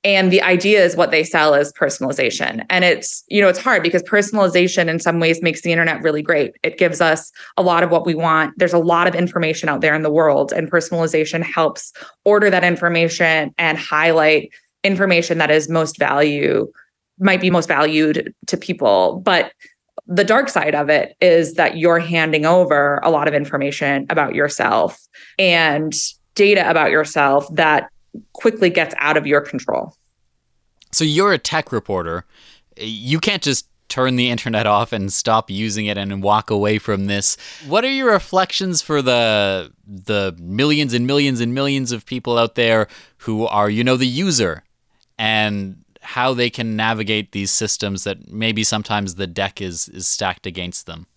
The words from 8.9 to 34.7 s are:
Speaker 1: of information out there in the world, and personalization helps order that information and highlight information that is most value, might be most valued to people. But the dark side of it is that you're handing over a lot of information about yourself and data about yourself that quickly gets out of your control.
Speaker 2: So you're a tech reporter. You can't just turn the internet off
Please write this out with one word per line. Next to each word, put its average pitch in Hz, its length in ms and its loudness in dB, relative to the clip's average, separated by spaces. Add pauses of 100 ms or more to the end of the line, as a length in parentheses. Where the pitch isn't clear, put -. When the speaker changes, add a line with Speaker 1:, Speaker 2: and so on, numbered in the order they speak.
Speaker 1:
of 175 80 0
information 170 540 -2
out 143 140 -2
there 156 120 2
in 156 80 -2
the 156 80 0
world, 147 420 2
and 160 180 -4
personalization 165 720 -2
helps - 500 -4 (320)
order 208 240 4
that 180 160 2
information 165 920 0
and 160 180 0
highlight 156 760 2 (340)
information 185 520 0
that 156 140 0
is 151 180 2
most 160 300 -2
value, 147 720 0 (460)
might 185 240 2
be 185 80 2
most 175 180 0
valued 156 680 0 (120)
to - 100 -4
people. 101 680 0
But 180 300 0 (540)
the 180 180 2
dark 262 240 2
side 151 260 -2
of 147 140 0
it 147 320 2
is 165 340 4
that 165 220 0
you're 165 220 4
handing 160 480 0
over 156 560 4
a - 80 2
lot 151 180 2
of 147 60 0
information 139 720 -2
about 147 260 -2
yourself 110 640 0 (400)
and 160 560 2 (400)
data 202 360 4
about 160 200 2
yourself 143 640 2
that 156 360 2 (420)
quickly 214 380 -2
gets 170 280 -2
out 151 180 0
of 151 100 -2
your 147 140 2
control. - 540 -6 (1000)
Speaker 2:
So - 120 0
you're 170 280 2
a 160 60 0
tech - 340 -4
reporter. 87 520 -4 (520)
You 113 440 -4
can't 202 220 -2
just 135 240 -2 (220)
turn 127 280 0
the 123 140 0
internet 113 360 -2
off 104 260 2